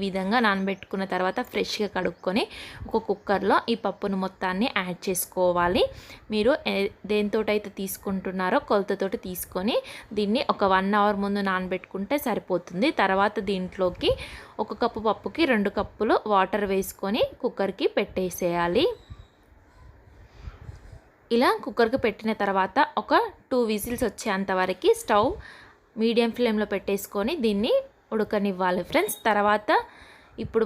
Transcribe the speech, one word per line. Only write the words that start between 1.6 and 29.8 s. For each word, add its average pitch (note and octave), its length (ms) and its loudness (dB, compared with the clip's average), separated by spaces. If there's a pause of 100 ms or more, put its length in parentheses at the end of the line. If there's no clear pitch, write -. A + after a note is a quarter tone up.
కడుక్కొని F#3 480 -2 (460)
ఒక A3+ 180 -2
కుక్కర్లో G3 500 0 (160)
ఈ - 20 2 (100)
పప్పును G3 400 -2
మొత్తాన్ని F#3 420 -2 (140)
యాడ్ F3+ 260 -6
చేసుకోవాలి. F3+ 760 0 (500)
మీరు G#3+ 200 2 (200)
ఏ-, G3 180 -2 (200)
దేనితోటైతే G#3 680 0
తీసుకుంటున్నారో F#3+ 800 -2 (120)
కొలతతోటి G3 580 0
తీసుకొని F#3 480 -2 (420)
దీన్ని G#3+ 240 2 (120)
ఒక G3+ 200 2
వన్ F#3+ 240 2
అవర్ G3+ 260 4
ముందు G3+ 240 0
నానబెట్టుకుంటే F#3 800 -2
సరిపోతుంది. F#3 640 0 (100)
తర్వాత G3 360 2 (140)
దీంట్లోకి F#3 600 -2 (540)
ఒక - 180 -8
కప్పు A#3 260 -2
పప్పుకి G#3+ 440 -2
రెండు G#3 260 2
కప్పులు A3 380 0 (180)
వాటర్ G3 400 2
వేసుకొని G3 500 -2 (200)
కుక్కర్కి G3 520 -2
పెట్టేసేయాలి. F3 880 0 (2500)
ఇలా D#4+ 140 4 (120)
కుక్కర్కి A#3 420 0
పెట్టిన G#3+ 280 -2 (100)
తర్వాత G3 420 2 (180)
ఒక E4+ 180 4 (300)
టూ B3 80 4 (120)
విజిల్స్ A#3 380 -2
వచ్చేంత G3 500 -2
వరకు F#3 320 2 (100)
స్టవ్ A#3 300 4 (680)
మీడియం A#3 360 4
ఫ్లేమ్లో A3 360 2
పెట్టేసుకొని G3+ 600 -2 (120)
దీన్ని G#3+ 260 2 (440)
ఉడకనివ్వాలి F#3+ 760 0
ఫ్రెండ్స్. F#4+ 240 0 (120)
తర్వాత G#3 440 2 (720)